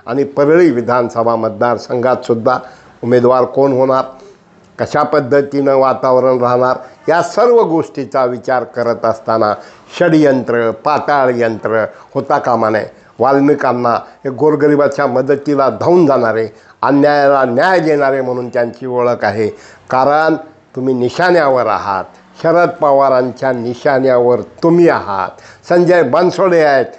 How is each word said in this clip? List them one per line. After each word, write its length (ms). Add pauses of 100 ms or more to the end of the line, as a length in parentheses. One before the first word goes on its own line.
आणि 160
परळी 480
विधानसभा 640
मतदारसंघातसुद्धा 1200 (440)
उमेदवार 400
कोण 300
होणार, 320 (720)
कशा 240
पद्धतीनं 720
वातावरण 640
राहणार, 380 (320)
या 120
सर्व 400
गोष्टीचा 640
विचार 380
करत 420
असताना 480 (460)
षडयंत्र, 720
पाताळ 640
यंत्र 500 (300)
होता 220
कामा 320
नये. 160 (340)
वाल्मिकांना 760
हे 360
गोरगरिबाच्या 800
मदतीला 640
धावून 360
जाणारे, 440 (320)
अन्यायाला 640
न्याय 360
देणारे 420
म्हणून 280
त्यांची 360
ओळख 400
आहे, 240 (400)
कारण 440 (420)
तुम्ही 180
निशाण्यावर 720
आहात, 360 (400)
शरद 260
पवारांच्या 800
निशाण्यावर 920
तुम्ही 480
आहात, 400 (400)
संजय 320
बनसोडे 580
आहेत. 260 (140)